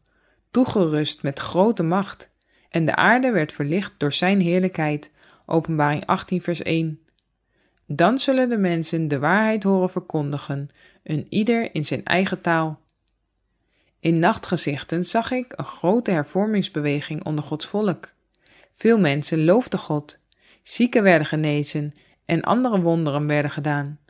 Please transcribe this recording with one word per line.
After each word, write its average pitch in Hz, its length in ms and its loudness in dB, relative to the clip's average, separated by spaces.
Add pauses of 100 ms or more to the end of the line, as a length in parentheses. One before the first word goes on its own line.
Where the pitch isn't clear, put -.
(520)
toegerust 160 720 0
met 143 160 -4
grote 190 440 0
macht, 185 480 -4 (380)
en 165 160 0
de 147 100 0
aarde 247 360 4
werd 156 200 0
verlicht 160 460 -4
door 143 160 0
zijn 190 280 2
heerlijkheid." 170 680 0 (340)
Openbaring 151 600 0
achttien, 185 360 -2
vers 170 200 -4
één. 165 380 -2 (880)
Dan 170 340 2
zullen 262 300 2
de 233 80 0
mensen 165 500 0
de 143 120 -2
waarheid 208 440 2
horen 190 260 2
verkondigen, 143 800 -6 (340)
een 151 260 -4
ieder 233 460 0
in 151 100 -2
zijn - 200 -6
eigen 185 360 0
taal. 160 440 -2 (1120)
In 165 200 2
nachtgezichten 170 840 -2
zag - 280 -2
ik 254 240 -6
een 147 100 -8
grote 214 460 0
hervormingsbeweging 156 1120 -2
onder 151 180 -4
Gods 202 220 -8
volk. - 480 -4 (600)
Veel 220 260 4
mensen 156 440 2
loofden 196 360 2
God, - 400 -6 (440)
zieken 240 400 2
werden 175 240 6
genezen 147 680 -2 (320)
en 160 160 0
andere 233 400 0
wonderen 156 460 0
werden 147 240 0
gedaan. 147 480 -4 (100)